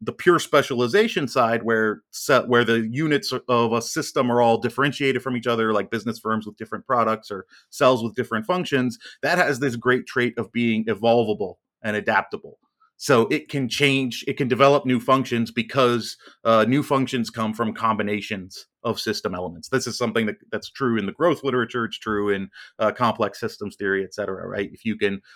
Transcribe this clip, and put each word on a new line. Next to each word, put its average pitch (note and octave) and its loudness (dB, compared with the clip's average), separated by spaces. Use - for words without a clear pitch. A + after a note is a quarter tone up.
the A2 -4
pure F3 4
specialization C#3+ 0
side, A#2 0
where A2 0
se-, - 2
where A#2+ 6
the A2+ 2
units D3 -2
of A#2+ 0
a A#2 0
system C3 -2
are A#2+ 4
all A#2 6
differentiated C3 -2
from B2+ -4
each A#2 -6
other, A2+ 2
like G2+ 0
business A2+ -4
firms G#2+ -4
with G#2 -16
different G#2+ -12
products A2 0
or F#2+ -10
cells B2+ 2
with A2 -6
different A2+ -4
functions, C3+ -2
that E3 0
has D3 2
this B2+ -2
great B2 0
trait A#2+ -2
of A2 -6
being A2+ 0
evolvable G#2+ 2
and G#2+ -2
adaptable. G2+ -2
So A#2 4
it D3+ -2
can C#3 -2
change, C3+ 0
it C#3+ -4
can C3+ 0
develop C#3 4
new B2+ 2
functions B2+ 0
because, A#2+ 0
uh, A2+ 6
new C3+ 2
functions C3 0
come A2 -4
from A2 -2
combinations G#2 -4
of A2+ -2
system G#2 -4
elements. F2 -8
This - -2
is A2+ -6
something A2+ 0
that, G#2 -6
that's - -8
true A#2+ 0
in G2+ -2
the G2 -4
growth D#3+ 0
literature. B2 -2
It's A2 -6
true G#2 -2
in, G2 -2
uh, G#2+ 2
complex A2 0
systems G#2 -8
theory, G2 -2
et - -14
cetera, F#2+ -6
right? F#2 -4
If - -14
you A2 -2
can, G2+ -2